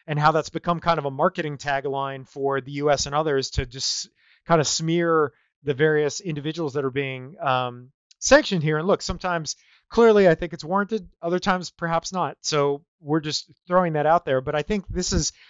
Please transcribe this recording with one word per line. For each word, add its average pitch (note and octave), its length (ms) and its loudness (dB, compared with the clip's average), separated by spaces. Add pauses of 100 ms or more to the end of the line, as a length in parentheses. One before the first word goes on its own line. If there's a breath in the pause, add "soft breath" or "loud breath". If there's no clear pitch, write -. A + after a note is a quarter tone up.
and D3+ 120 -2
how D3+ 120 4
that's D#3 200 0
become E3+ 280 -4
kind E3+ 200 0
of C#3+ 80 -4
a C#3 40 -2
marketing D3+ 460 -2
tagline C3+ 720 -4
for C#3 320 -2
the C3+ 120 -12
U C#3+ 180 0
S C#3 160 2
and C#3+ 80 -10
others D3 380 0
to C#3 120 -2
just - 460 -8 (360 soft breath)
kind E3 140 4
of C3+ 60 2
smear E3 640 0 (300)
the C#3+ 100 -4
various D3+ 480 2
individuals D#3 540 -6
that C#3+ 100 -2
are C3+ 60 0
being, C3 500 -6
um, B2+ 520 -4 (260)
sanctioned G3+ 440 4
here. D3+ 160 0
And D#3+ 80 -4
look, F#3 160 2
sometimes F3 540 -6 (320 soft breath)
clearly, G#3+ 400 6
I D#3+ 60 8
think E3 180 -8
it's - 120 -14
warranted. F#3+ 440 -2 (140)
Other E3+ 160 0
times, F3+ 320 -2
perhaps E3 420 -4
not. E3+ 280 -4
So C#3+ 440 -2 (160)
we're D#3 200 -2
just D3+ 300 -6 (160)
throwing F3 280 2
that D3 120 2
out D#3+ 180 4
there. C3 160 0
But C3+ 140 -6
I D3+ 80 0
think G3+ 260 -4
this F3+ 240 -4
is, F3+ 200 -2 (180 soft breath)